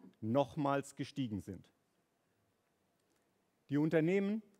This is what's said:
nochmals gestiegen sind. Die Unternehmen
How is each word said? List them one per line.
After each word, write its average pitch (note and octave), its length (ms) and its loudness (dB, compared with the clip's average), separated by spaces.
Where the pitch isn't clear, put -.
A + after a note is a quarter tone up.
nochmals C#3 760 0
gestiegen A#2+ 460 -6
sind. F2 280 -12
Die C#3 100 2
Unternehmen F3+ 640 2